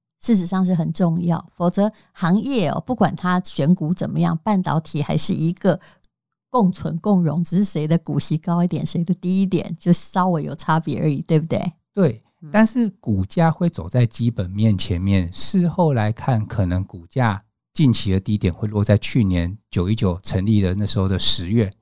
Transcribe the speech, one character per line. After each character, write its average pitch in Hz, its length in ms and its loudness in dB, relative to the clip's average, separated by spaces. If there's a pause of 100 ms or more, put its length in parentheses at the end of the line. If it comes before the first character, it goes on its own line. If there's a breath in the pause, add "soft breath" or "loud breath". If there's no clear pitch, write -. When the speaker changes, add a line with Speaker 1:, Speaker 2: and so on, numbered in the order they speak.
(220)
Speaker 1:
事 233 140 2
实 180 100 2
上 190 180 0
是 185 120 2
很 160 180 0
重 170 260 0
要。 170 240 -2 (120)
否 175 160 0
则 202 200 0 (220 soft breath)
行 185 260 2
业 220 300 0
哦， - 160 -2
不 247 80 -4
管 185 220 0
它 180 240 -2
选 165 340 0
股 160 220 -2
怎 - 120 -4
么 151 120 -4
样， 170 240 0
半 202 180 0
导 151 180 0
体 156 220 -4
还 160 160 -2
是 180 160 0
一 165 200 0
个 190 260 0 (720 soft breath)
共 202 200 4
存 156 280 -6
共 196 240 2
荣， 160 200 0
只 - 140 -2
是 202 60 4
谁 156 240 -2
的 160 100 2
股 143 220 -4
息 - 180 -2
高 175 260 -2
一 180 40 2
点， 160 180 -4
谁 170 180 -2
的 175 120 0
低 185 260 -2
一 196 60 2
点， 175 320 -4
就 175 120 2
稍 185 380 0
微 160 140 -2
有 147 100 -8
差 - 260 -2
别 151 220 -4
而 156 80 0
已， 139 140 -2
对 160 160 2
不 160 80 -4
对？ - 260 -2 (220)
Speaker 2:
对， 160 260 0 (220)
Speaker 1:
嗯。 151 100 -18
Speaker 2:
但 220 120 6
是 233 220 0 (120)
股 95 260 -2
价 165 260 0
会 170 160 -2
走 85 220 -6
在 123 160 4
基 117 240 -2
本 95 220 -4
面 104 260 2
前 90 240 -2
面， 92 320 2
事 180 340 0
后 156 260 0
来 107 180 0
看， 110 340 -2
可 - 180 -2
能 90 200 0
股 87 240 -16
价 110 360 -2 (300)
近 143 180 4
期 101 200 -2
的 95 80 2
低 104 180 0
点 92 160 0
会 - 140 -6
落 104 160 0
在 101 160 4
去 - 260 0
年 90 320 0 (140)
九 90 180 0
一 110 60 0
九 92 260 -2
成 95 240 -2
立 107 160 4
的 90 140 0
那 104 100 -2
时 101 140 -2
候 95 80 2
的 95 100 0
十 87 320 0
月。 104 320 0